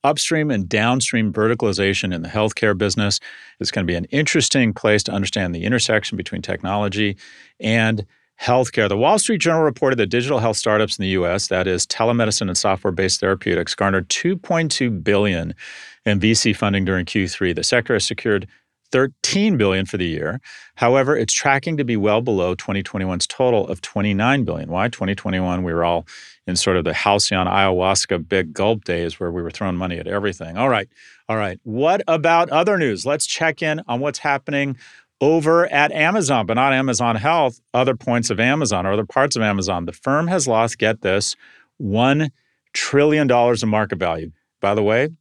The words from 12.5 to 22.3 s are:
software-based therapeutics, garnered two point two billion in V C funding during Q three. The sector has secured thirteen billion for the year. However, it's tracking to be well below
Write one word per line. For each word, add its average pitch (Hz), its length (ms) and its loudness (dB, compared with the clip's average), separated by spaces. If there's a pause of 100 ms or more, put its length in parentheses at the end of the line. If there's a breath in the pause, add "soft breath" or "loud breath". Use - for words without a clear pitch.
software-based 95 600 0
therapeutics, 92 560 0
garnered 95 360 0
two 180 260 -2
point 165 340 -2
two 123 200 -2
billion 92 640 0 (500 loud breath)
in 104 160 2
V 110 140 4
C 110 180 2
funding 98 320 0
during 92 220 0
Q 95 200 -2
three. 87 280 -2
The 87 100 -4
sector 120 300 0
has 101 100 0
secured 104 420 -2 (460 soft breath)
thirteen 165 640 0
billion 95 300 2
for - 100 -8
the 90 100 -2
year. 78 340 -6 (360 loud breath)
However, 131 400 4
it's 113 160 -2
tracking 143 460 0
to 139 60 0
be 117 120 0
well 104 240 2
below 95 340 0